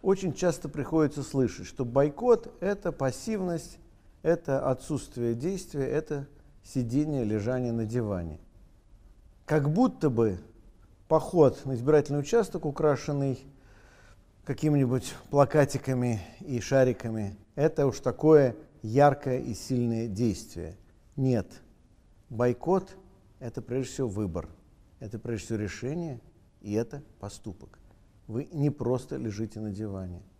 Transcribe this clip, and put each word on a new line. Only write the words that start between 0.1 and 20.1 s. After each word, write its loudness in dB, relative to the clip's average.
часто -2
приходится 0
слышать, 0
что -6
бойкот — 2
это -2
пассивность, -4
это 2
отсутствие -4
действия, -4
это -4
сидение, -2
лежание -2
на -2
диване. -4
Как 0
будто 2
бы 2
поход 4
на -4
избирательный 2
участок, 0
украшенный 0
какими-нибудь 0
плакатиками 2
и -4
шариками, 2
это 2
уж -2
такое 6
яркое 4
и -8
сильное -2
действие. -4